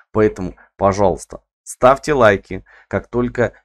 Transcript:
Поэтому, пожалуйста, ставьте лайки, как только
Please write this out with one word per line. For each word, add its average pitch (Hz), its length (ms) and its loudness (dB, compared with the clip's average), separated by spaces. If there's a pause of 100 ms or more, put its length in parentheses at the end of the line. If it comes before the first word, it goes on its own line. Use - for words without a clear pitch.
(120)
Поэтому, 104 440 -2 (220)
пожалуйста, 98 640 -2 (220)
ставьте 135 500 0
лайки, 101 500 0 (240)
как 95 200 -6
только 123 460 -4 (120)